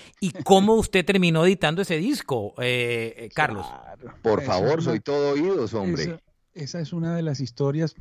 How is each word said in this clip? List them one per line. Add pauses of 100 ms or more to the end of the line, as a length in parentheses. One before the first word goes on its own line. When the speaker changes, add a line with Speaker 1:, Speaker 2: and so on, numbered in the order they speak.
(180)
Speaker 1:
y
cómo
usted
terminó
editando
ese
disco,
eh,
eh,
Carlos.
Speaker 2:
Claro.
Speaker 3:
Por
Speaker 2:
Esa
Speaker 3:
favor,
Speaker 2:
es
Speaker 3:
soy
Speaker 2:
una,
Speaker 3:
todo
oídos,
hombre.
Speaker 2:
esa, (360)
esa
es
una
de
las
historias,